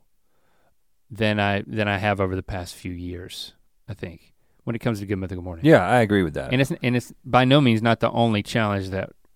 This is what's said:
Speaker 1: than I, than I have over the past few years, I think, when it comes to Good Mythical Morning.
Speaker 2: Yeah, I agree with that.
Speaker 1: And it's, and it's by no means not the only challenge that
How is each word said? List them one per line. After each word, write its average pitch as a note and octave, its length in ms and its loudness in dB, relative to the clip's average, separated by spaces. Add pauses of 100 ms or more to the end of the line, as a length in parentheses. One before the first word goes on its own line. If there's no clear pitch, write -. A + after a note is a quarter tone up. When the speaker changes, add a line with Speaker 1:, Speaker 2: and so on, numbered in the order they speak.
(1080)
Speaker 1:
than G#2 300 0
I, G2+ 260 0
than G#2+ 220 -2
I G2+ 100 0
have G2+ 220 0
over F#2+ 160 -2
the F#2+ 80 -4
past F2+ 320 -10
few - 160 -12
years, F2 600 -12 (340)
I - 60 -10
think, - 400 -16 (320)
when A#2 100 -4
it A2+ 40 -6
comes A2+ 200 -2
to G2+ 60 -8
Good G2 120 -2
Mythical F#2 260 -8
Morning. F2 220 -12
Speaker 2:
Yeah, G#2+ 220 6
I A#2+ 140 4
agree G2+ 220 4
with D#2 100 -2
that. D#2+ 180 -6
Speaker 1:
And B2+ 100 2
it's, C#3 100 -2 (120)
and B2 140 2
it's - 160 -6 (100)
by B2+ 220 2
no C#3 160 6
means A#2 200 4
not A#2 200 2
the A#2 100 0
only A2+ 320 0
challenge G2+ 460 -2
that F#2+ 220 -6 (240)